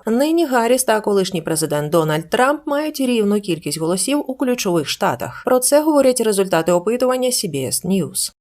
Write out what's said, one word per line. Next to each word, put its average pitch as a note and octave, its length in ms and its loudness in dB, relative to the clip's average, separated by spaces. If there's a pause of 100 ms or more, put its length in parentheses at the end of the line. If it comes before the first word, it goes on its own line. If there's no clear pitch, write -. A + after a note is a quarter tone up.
Нині D4+ 400 2
Гарріс B3 380 2
та G#3+ 180 0
колишній F#3+ 400 0
президент D3+ 500 -2
Дональд D#3+ 380 0
Трамп C4+ 360 0
мають D4+ 340 -4
рівну G#3+ 420 0
кількість D#3+ 380 -6
голосів F#3+ 480 0
у C4 80 -8
ключових G#3 540 -2
штатах. - 560 -4
Про B3+ 140 4
це C#4+ 220 4
говорять C4+ 400 4
результати F#3+ 500 2
опитування B3 580 2
C G3 260 -4
B C3 120 -4
S - 180 -4
News. F3+ 560 -2